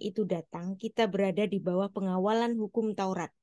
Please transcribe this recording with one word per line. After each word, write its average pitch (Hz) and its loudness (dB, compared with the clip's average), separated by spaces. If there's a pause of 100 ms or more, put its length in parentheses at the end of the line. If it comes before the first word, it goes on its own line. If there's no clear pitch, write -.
itu 208 -2
datang, 180 -4
kita 226 0
berada 196 2
di 196 0
bawah 180 0
pengawalan 208 2
hukum 214 -2
Taurat." 190 -2 (140)